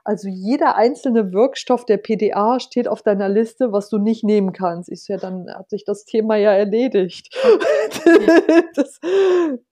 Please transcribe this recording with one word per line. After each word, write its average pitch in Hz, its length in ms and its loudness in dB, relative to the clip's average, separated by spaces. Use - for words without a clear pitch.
also 208 240 -6
jeder 214 480 -2
einzelne 226 560 -2
Wirkstoff 240 540 -2
der 208 100 2
P 214 200 -4
D 208 180 -2
A 233 260 0
steht 240 280 -6
auf 214 140 -6
deiner 196 280 -2
Liste, 220 420 -2
was 202 160 -2
du 214 100 -2
nicht 220 260 -2
nehmen 202 280 0
kannst.“ 175 380 -8
Ich 180 140 -16
so: 202 100 -6
„Ja, 190 40 -8
dann 185 360 -10
hat - 160 -18
sich 202 160 -10
das 208 180 -8
Thema 220 320 -2
ja 208 160 4
erledigt.“ 202 840 0
<laughs> 339 1400 4
Das, - 260 -4